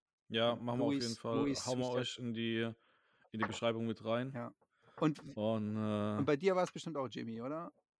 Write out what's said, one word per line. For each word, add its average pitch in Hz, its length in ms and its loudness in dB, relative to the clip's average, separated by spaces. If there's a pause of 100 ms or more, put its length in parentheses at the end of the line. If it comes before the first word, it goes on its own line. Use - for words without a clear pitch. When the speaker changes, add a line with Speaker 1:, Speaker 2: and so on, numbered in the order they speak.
(300)
Speaker 1:
Ja, 113 260 2
Speaker 2:
Ja, - 0 -
Speaker 1:
machen 120 240 -2
wir - 60 2
auf 139 140 2
jeden 117 160 -2
Speaker 2:
Louis, - 20 -10
Speaker 1:
Fall. - 140 -8
Speaker 2:
Louis 131 340 2
Speaker 1:
Hauen 127 140 0
wir 127 80 2
Speaker 2:
Suchet. - 20 0
Speaker 1:
euch 123 280 -2
in 120 160 -4
die, 113 380 0 (600)
in 110 80 -4
die 110 60 0
Beschreibung 113 420 0
mit 110 180 -4
rein. 123 300 0
Speaker 2:
Ja. 120 180 -8 (460)
Und 151 280 2
w-, - 80 -12
Speaker 1:
Und, 107 420 2
äh, 107 400 2
Speaker 2:
und 135 80 2
bei 147 120 4
dir 185 180 4
war's 180 180 2
bestimmt 156 240 -6
auch 131 140 -2
Jimmy, 117 300 -6
oder? 156 320 -6 (260)